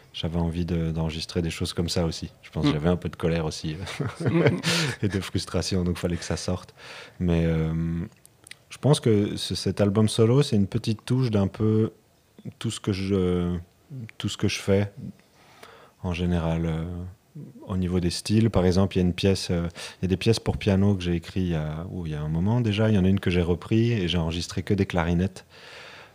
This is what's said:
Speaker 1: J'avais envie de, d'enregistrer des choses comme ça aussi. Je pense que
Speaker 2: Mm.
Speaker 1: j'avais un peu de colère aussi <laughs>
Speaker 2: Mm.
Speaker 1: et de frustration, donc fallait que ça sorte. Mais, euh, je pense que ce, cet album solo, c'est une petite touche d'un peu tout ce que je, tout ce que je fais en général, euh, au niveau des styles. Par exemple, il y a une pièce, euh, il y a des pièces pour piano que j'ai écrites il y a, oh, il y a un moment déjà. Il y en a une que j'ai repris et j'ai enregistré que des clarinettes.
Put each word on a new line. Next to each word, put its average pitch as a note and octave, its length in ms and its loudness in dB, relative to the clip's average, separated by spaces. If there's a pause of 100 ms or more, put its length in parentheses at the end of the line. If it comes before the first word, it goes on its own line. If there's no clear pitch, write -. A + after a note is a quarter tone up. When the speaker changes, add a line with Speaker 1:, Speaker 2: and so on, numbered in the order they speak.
(140)
Speaker 1:
J'avais E2+ 260 -4
envie E2+ 260 -2
de, E2 260 -2
d'enregistrer D#2+ 500 -2
des E2 100 0
choses F2 200 -4
comme F2 160 -2
ça F2 180 0
aussi. E2 360 -6
Je - 80 -20
pense - 160 -2
que D3 40 4
Speaker 2:
Mm. - 40 2
Speaker 1:
j'avais D#2 160 2
un F2 80 4
peu - 100 -6
de D#2+ 80 -8
colère E2 300 0
aussi D#2 320 -6 (220)
<laughs> - 200 -6
Speaker 2:
Mm. E3 220 2 (640)
Speaker 1:
et G#2+ 40 2
de F#2+ 140 0
frustration, F2+ 640 -2
donc F2 120 0
fallait F2 200 -2
que - 80 -8
ça E2+ 100 -2
sorte. - 400 -6 (460)
Mais, E2+ 240 4
euh, D#2+ 280 0 (960)
je - 80 -16
pense C#3+ 220 2
que G#2 380 2
ce, - 180 -4
cet - 240 -2
album G#2 300 4
solo, A#2+ 320 4
c'est A#2+ 160 2
une G2 100 2
petite A2 380 -4
touche B2+ 260 0
d'un G2+ 160 2
peu A2 460 2 (680)
tout A2+ 120 -4
ce - 100 -10
que A2 100 -2
je, F2+ 640 0 (640)
tout - 100 -4
ce - 80 -4
que - 140 2
je - 100 -6
fais G2+ 320 2 (1120)
en F#2 80 -4
général, E2 540 0
euh, D#2+ 180 -2 (840)
au G2+ 120 -4
niveau F2+ 240 0
des F2 80 2
styles. A2 400 2
Par F#2 160 2
exemple, F#2 320 4
il - 20 2
y F#2 40 4
a F2+ 40 4
une F2 60 2
pièce, F#2+ 360 0
euh, E2+ 200 0 (320)
il - 0 -
y - 40 -4
a F2+ 40 0
des F2+ 80 2
pièces A2+ 240 2
pour - 160 -2
piano G2 360 4
que F2+ 100 -2
j'ai F2 120 0
écrites F2 280 -4
il F2+ 80 0
y E2+ 40 0
a, D#2 340 -6
oh, F#2 160 -8
il D#2 60 -6
y D2+ 40 -6
a D2 60 -6
un D2+ 60 -4
moment F#2 320 0
déjà. A2 300 2
Il A2 60 4
y - 20 6
en F2+ 80 4
a - 20 6
une G2 140 4
que - 80 0
j'ai F2+ 120 2
repris A2 520 2
et F#2 160 0
j'ai E2+ 80 0
enregistré E2+ 440 -2
que G#2+ 120 0
des G2 120 2
clarinettes. F2 600 0 (680)